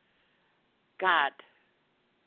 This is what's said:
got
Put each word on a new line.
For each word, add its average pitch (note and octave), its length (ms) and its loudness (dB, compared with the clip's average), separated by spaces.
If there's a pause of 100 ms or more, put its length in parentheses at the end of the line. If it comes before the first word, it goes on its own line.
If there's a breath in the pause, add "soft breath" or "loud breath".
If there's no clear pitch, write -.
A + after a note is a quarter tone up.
(1000)
got E3 320 0 (960)